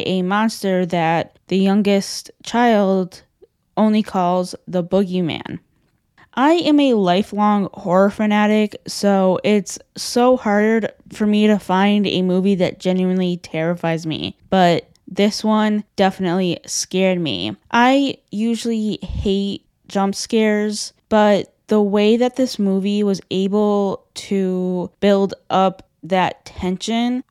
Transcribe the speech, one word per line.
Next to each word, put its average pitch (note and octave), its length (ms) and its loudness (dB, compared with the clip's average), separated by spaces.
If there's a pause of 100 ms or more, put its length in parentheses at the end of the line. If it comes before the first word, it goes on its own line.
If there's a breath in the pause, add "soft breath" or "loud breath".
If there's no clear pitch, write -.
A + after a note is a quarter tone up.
a F#3 180 -2
monster F#3+ 640 -2
that E3 500 -2 (120)
the F3+ 80 0
youngest G3 760 0 (120)
child G3+ 800 0 (560)
only G#3+ 240 2
calls F#3 540 -2 (120)
the F3+ 160 -4
Boogeyman. F3+ 760 -2 (760 soft breath)
I C#4+ 180 4
am D4+ 260 2
a C4+ 160 4
lifelong G3+ 760 0
horror F#3+ 360 2
fanatic, G#3+ 640 0 (120)
so F#3+ 560 2
it's G#3 340 0 (180)
so B3 400 2
hard A3 560 0 (200)
for G#3+ 160 -2
me G#3 180 2
to G#3+ 140 4
find G3+ 480 2
a F#3 160 0
movie F#3 320 2
that F3 240 -2
genuinely F#3 580 0
terrifies E3 720 -4
me, F#2+ 280 -6 (140)
but F3 400 2 (180)
this G3+ 360 -2
one G#3+ 400 0 (120)
definitely F#3 680 0
scared F#3 540 -2
me. G#2+ 360 -4 (140)
I C4 480 2 (140)
usually A3 720 -4
hate G3 600 -4 (240)
jump G3 280 -2
scares, G#3+ 800 -2 (160)
but G#3 440 2 (140)
the G#3+ 160 2
way G#3 340 2
that B3 180 0
this C4 220 -2
movie G3+ 460 0
was G3 260 -2
able G3+ 840 -2
to F#3 760 -4 (120)
build G3 340 2 (160)
up F#3+ 360 0 (140)
that F3+ 440 -2
tension A#3 840 -4